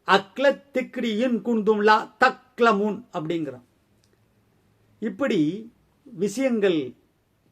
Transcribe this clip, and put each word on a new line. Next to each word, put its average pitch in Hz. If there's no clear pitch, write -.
அஹ்ல 247
திக்ரி 240
இன் 240
குந்தும் 214
லா 214
தக்லமூன்" 208
அப்படிங்கிறான். 156
இப்படி 214
விஷயங்கள் 196